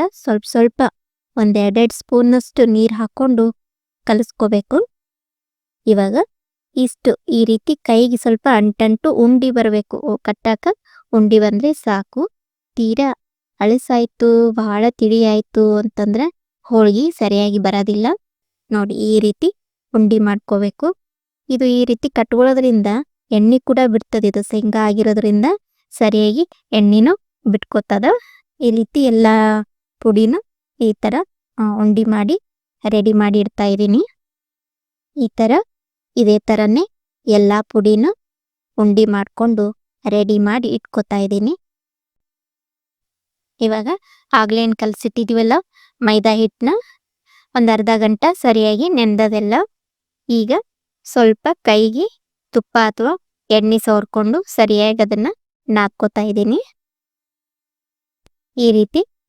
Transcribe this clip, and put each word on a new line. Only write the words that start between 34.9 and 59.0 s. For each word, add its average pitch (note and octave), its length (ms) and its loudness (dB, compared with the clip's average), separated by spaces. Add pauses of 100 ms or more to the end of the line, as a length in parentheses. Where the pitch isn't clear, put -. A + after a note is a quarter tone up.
ಈ A#3+ 100 -2 (120)
ತರ A3+ 120 0 (680)
ಇದೇ G#3+ 200 4 (100)
ತರನೇ G#3+ 360 0 (440)
ಎಲ್ಲ G#3 240 4 (200)
ಪುಡಿನೂ G#3+ 380 2 (680)
ಉಂಡಿ G#3+ 260 2 (100)
ಮಾಡ್ಕೊಂಡು G#3 520 -2 (400)
ರೆಡಿ G#3 320 0 (100)
ಮಾಡಿ A#3 300 -2
ಇಟ್ಕೋತಾ - 480 -6
ಇದ್ದೀನಿ. G#3 280 -2 (2000)
ಇವಾಗ A3 280 -2 (440)
ಆಗ್ಲೇ A3 300 0
ಏನ್ A3+ 180 -2
ಕಲ್ಸಿಟ್ಟಿದೀವಲ್ಲ A3+ 720 -2 (480)
ಮೈದಾ G#3+ 380 0
ಹಿಟ್ನ, A3 300 -2 (840)
ಒಂದ್ A#3 180 2
ಅರ್ಧ A3 180 -2 (120)
ಗಂಟೆ A3 260 0 (140)
ಸರಿಯಾಗಿ A3 420 0 (120)
ನೆಂದದೆಲ್ಲ. G#3+ 560 0 (760)
ಈಗ A#3 220 0 (540)
ಸ್ವಲ್ಪ A3+ 420 0 (220)
ಕೈಗೆ A3 360 0 (480)
ತುಪ್ಪ - 220 -4 (140)
ಅಥವಾ A#3+ 240 -4 (360)
ಎಣ್ಣೆ G#3+ 360 2
ಸವರ್ಕೊಂಡು G#3+ 520 -2 (200)
ಸರಿಯಾಗಿ G#3+ 480 0
ಅದನ್ನ G#3+ 240 -2 (380)
ನಾದ್ಕೋತಾ G#3 600 -2
ಇದ್ದೀನಿ. B3 300 -2 (2000)
ಈ A#3+ 140 2
ರೀತಿ G#3+ 300 0 (280)